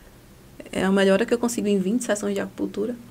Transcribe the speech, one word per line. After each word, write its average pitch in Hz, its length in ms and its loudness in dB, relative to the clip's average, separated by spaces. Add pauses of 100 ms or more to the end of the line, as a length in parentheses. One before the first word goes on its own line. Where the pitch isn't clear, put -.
(720)
é 185 120 -2
a 190 60 2
melhora 196 340 4
que 233 80 -4
eu 240 60 4
consigo 233 300 -2
em 202 100 4
vinte 196 260 0
sessões 208 300 -2
de 196 60 -4
acupuntura. 196 560 -6 (140)